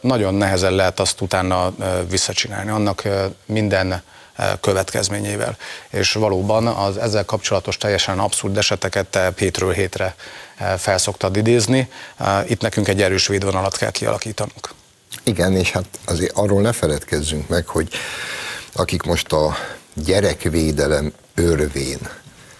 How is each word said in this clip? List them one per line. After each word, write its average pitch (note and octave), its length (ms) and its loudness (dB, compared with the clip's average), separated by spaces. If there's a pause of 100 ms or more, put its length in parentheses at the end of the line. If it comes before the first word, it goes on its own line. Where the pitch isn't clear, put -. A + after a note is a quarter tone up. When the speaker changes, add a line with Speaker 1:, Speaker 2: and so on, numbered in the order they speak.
Speaker 1:
nagyon A2 320 2
nehezen F#2+ 400 2
lehet F#2 260 2
azt - 220 -2
utána, F#2 580 2
ö, F#2 300 -2
visszacsinálni, G2 600 -2
annak, G#2 340 0
ö, G2 220 0 (200)
minden, F#2+ 560 0 (360)
ö, F#2+ 60 -4 (180)
következményével. G#2 960 -2 (320)
És G2 240 0
valóban G#2+ 540 2
az G2 300 0
ezzel G#2+ 280 0
kapcsolatos G2+ 520 -2
teljesen G2 420 0
abszurd G2+ 380 0
eseteket G2 480 0
te F#2 300 0
hétről F#2 360 0
hétre, F#2 440 -2 (440)
ö, G2+ 40 -6 (140)
fel F#2+ 200 2
szoktad F#2+ 380 0
idézni. A#2+ 540 4 (300)
Ö, - 40 -4 (240)
itt - 140 0
nekünk G#2+ 260 0
egy G2+ 140 2
erős F#2+ 260 4
védvonalat G2 500 0
kell A2 140 -2
kialakítanunk. G#2+ 840 -4 (480)
Speaker 2:
Igen, F#2+ 320 2
és F#2 160 2
hát F#2 140 -2 (200)
azért F2+ 300 0
arról G2+ 260 4
ne A#2 100 4
feledkezzünk D2+ 760 -2
meg, E2+ 200 0
hogy D#2+ 220 0 (840)
akik F2+ 280 0
most - 300 -2
a D2+ 260 2 (360)
gyerekvédelem D#2 1200 2 (220)
örvén C#2 760 0 (500)